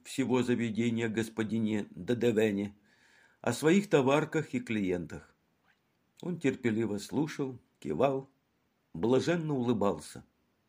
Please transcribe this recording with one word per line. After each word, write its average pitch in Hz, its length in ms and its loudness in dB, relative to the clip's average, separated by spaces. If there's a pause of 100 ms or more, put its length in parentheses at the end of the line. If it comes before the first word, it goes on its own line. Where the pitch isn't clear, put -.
всего 123 400 0
заведения, 117 680 0
господине 110 840 -2
Дедевене, 104 840 0 (680)
о 120 100 0
своих 175 360 4
товарках 147 680 2
и 123 60 0
клиентах. 90 720 -4 (880)
Он 165 200 -6
терпеливо 110 580 0
слушал, 131 640 -4 (180)
кивал, 135 500 0 (640)
блаженно 131 640 2
улыбался. 107 680 -2 (440)